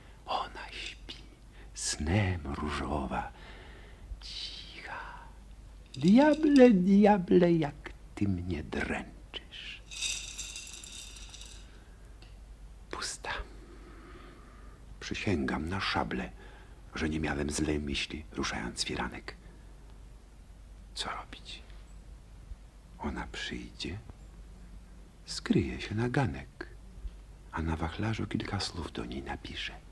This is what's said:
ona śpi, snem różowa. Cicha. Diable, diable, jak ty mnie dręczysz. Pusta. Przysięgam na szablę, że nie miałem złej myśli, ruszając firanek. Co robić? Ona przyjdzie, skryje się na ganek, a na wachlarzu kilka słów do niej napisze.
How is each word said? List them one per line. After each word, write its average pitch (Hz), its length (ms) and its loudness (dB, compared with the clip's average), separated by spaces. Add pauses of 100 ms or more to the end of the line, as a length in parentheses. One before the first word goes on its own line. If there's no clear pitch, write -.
(260)
ona - 440 -2
śpi, - 460 -10 (580)
snem 90 680 2
różowa. 71 880 -2 (880)
Cicha. - 840 -8 (920)
Diable, 269 760 10
diable, 190 840 10
jak 156 380 2 (240)
ty 101 140 2
mnie 87 340 0
dręczysz. - 1200 -6 (3000)
Pusta. - 400 -4 (1700)
Przysięgam 78 680 0
na 95 120 0
szablę, - 500 0 (640)
że 160 140 2
nie 156 120 0
miałem 73 300 2
złej 73 300 2
myśli, - 520 -2
ruszając - 520 -2
firanek. - 520 -4 (1600)
Co - 160 -4
robić? - 520 -10 (1400)
Ona - 340 -2
przyjdzie, 60 680 -4 (1300)
skryje - 540 4
się - 140 -2
na 120 140 2
ganek, 110 600 0 (840)
a 85 100 0
na 82 140 2
wachlarzu 101 500 0
kilka - 340 0
słów - 320 -4
do - 120 -4
niej 58 180 -4
napisze. - 500 -6 (200)